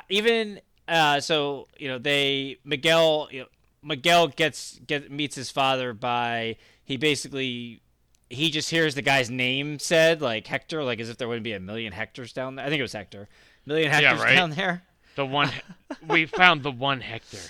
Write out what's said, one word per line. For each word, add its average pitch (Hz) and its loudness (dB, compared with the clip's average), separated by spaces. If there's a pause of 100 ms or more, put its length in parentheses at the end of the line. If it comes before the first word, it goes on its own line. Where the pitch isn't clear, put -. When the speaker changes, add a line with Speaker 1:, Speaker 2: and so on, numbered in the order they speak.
Speaker 1:
even, 214 0 (260)
uh, 151 4
so, 143 -2 (100)
you 143 -10
know, 131 -6
they, 139 0
Miguel, 156 2
you 131 -12
know, 123 -16 (340)
Miguel 165 4
gets, - -4
get, 147 -4
meets 143 -6
his 127 -8
father 135 0
by, 117 -2 (300)
he 139 -6
basically, 131 -4 (480)
he 143 -2
just 151 -4
hears 156 2
the 139 -4
guy's 135 2
name 135 -2
said, 165 4
like, 113 -2
Hector, 151 -6
like, 120 -2
as 113 -8
if 117 -12
there 123 -4
wouldn't 117 -4
be 113 -6
a 98 -6
million 107 -8
Hectors 110 -10
down 131 -8
there. 131 -8
I 143 -4
think 151 -2
it 131 -2
was 104 -6
Hector. 101 -14 (380)
Million 156 0
Speaker 2:
Yeah, 147 4
Speaker 1:
Hectors 123 4
Speaker 2:
right. 123 6
Speaker 1:
down 156 4
there. 180 -4 (320)
Speaker 2:
The 160 -2
one, 139 0 (280)
Speaker 1:
<laughs> - -14
Speaker 2:
we 160 4
found 175 4
the 143 -4
one 131 -2
Hector. 110 -12 (100)